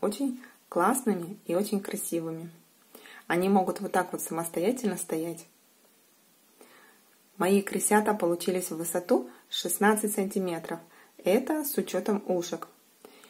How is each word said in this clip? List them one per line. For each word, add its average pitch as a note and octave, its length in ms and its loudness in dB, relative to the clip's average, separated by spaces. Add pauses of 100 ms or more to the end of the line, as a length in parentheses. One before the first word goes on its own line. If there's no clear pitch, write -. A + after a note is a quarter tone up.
очень B3 380 -2 (300)
классными F#3+ 760 0
и E3+ 80 0
очень G#3 240 0
красивыми. E3 720 -6 (760)
Они F3 200 2
могут G3 320 4
вот G3+ 140 -4
так F3+ 180 0
вот E3 100 -6
самостоятельно F3+ 760 -2
стоять. E3 480 -6 (1900)
Мои F#3+ 240 4
крысята G#3 520 2
получились F3 580 0
в E3 60 -6
высоту F3 520 0 (200)
шестнадцать G#3 640 2
сантиметров. F3+ 680 -4 (440)
Это C4 400 2
с - 140 -4
учётом G#3 500 0
ушек. E3+ 400 -4 (640)